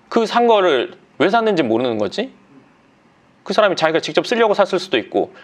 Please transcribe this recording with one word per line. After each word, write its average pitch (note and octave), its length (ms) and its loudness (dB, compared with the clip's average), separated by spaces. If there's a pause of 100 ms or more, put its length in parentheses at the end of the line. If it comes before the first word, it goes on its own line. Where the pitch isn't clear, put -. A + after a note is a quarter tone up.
그 A3+ 180 0
산 A#3+ 200 0
거를 F#3 480 2 (240)
왜 D#3 100 2
샀는지 G#3 340 0
모르는 A#2 360 -2
거지? G#2 340 -6 (1120)
그 - 100 -6
사람이 G3 220 2
자기가 D#3+ 240 0
직접 D#3+ 260 -2
쓰려고 A3+ 280 2
샀을 F#3+ 240 0
수도 - 200 -2
있고 - 340 -4 (120)